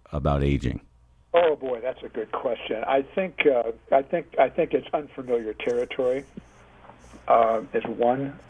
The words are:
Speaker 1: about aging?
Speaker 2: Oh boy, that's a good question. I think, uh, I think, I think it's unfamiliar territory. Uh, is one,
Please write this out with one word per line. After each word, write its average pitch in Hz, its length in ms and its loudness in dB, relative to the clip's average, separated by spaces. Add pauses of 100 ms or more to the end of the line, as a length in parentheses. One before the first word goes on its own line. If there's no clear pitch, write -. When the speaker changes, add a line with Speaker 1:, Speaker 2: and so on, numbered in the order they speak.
(120)
Speaker 1:
about 71 300 0
aging? 67 380 0 (540)
Speaker 2:
Oh 170 220 4
boy, 127 260 -6
that's 131 200 -6
a 113 60 -14
good 110 240 -8
question. 117 540 -4
I 139 160 2
think, 185 440 -6
uh, 117 260 4 (220)
I 135 80 4
think, 160 240 -4 (120)
I 131 100 4
think - 240 -2
it's 131 220 -2
unfamiliar 123 600 -4
territory. 123 680 -2 (1040)
Uh, 113 340 4 (120)
is 113 100 0
one, 120 520 0 (140)